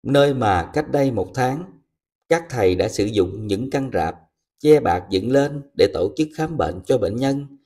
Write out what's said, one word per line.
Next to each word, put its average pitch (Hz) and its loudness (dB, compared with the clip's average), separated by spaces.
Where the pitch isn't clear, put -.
Nơi 143 4
mà 101 0
cách 151 -4
đây 139 2
một 95 -2
tháng, 131 -2
các 165 0
thầy 95 2
đã 90 0
sử 107 -2
dụng 101 -2
những 107 -4
căn 135 -4
rạp, - -2
che 151 6
bạt 90 0
dựng 95 0
lên 143 0
để - 4
tổ 92 0
chức 151 -2
khám 160 -4
bệnh 87 -4
cho 135 2
bệnh 107 -2
nhân 139 -4